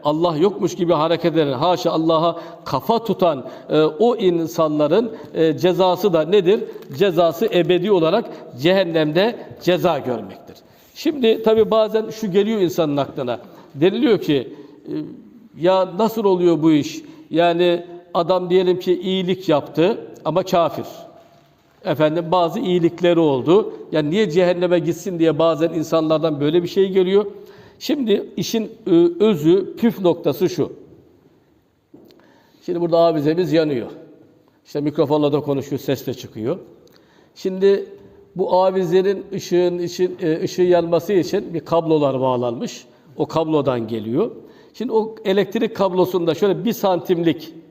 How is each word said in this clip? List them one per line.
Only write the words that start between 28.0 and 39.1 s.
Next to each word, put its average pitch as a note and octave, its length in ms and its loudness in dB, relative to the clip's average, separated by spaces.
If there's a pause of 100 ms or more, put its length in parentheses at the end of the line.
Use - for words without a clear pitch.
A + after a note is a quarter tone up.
işin, A3 260 -4
e, - 280 -6 (320)
özü, F3+ 520 2
püf G#3+ 260 0
noktası E3+ 480 0
şu. - 240 -4 (1900)
Şimdi F3 160 -4
burada E3+ 160 2
avizemiz E3 560 2
yanıyor. D3 340 0 (760)
İşte - 160 -6
mikrofonla D3 520 0
da C#3+ 80 0
konuşuyor, C#3 380 -4
ses C3+ 280 -4
de B2+ 60 -6
çıkıyor. B2+ 460 -8 (760)
Şimdi F#3+ 500 0 (500)
bu F#3 280 2
avizenin F#3 720 0